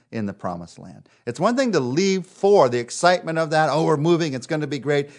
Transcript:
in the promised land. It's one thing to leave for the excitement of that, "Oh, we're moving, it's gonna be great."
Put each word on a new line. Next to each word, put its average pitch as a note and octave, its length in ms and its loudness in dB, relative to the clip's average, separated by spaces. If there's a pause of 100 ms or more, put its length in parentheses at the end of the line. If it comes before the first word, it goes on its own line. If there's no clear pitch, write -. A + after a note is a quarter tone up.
(120)
in A2 140 -4
the G2 60 -6
promised F2 460 -10
land. F#2+ 300 -20 (180)
It's A#2+ 140 -8
one A3+ 160 2
thing B3+ 160 0
to E3 80 2
leave F3 440 0
for G3 440 4
the A#2+ 100 -2
excitement D#3+ 640 0
of D#3+ 100 -2
that, D#3 180 2
"Oh, D3+ 180 0
we're D#3+ 100 2
moving, D#3+ 380 0
it's B2 120 -8
gonna D3+ 220 -4
be D3 100 -6
great." C#3+ 400 -2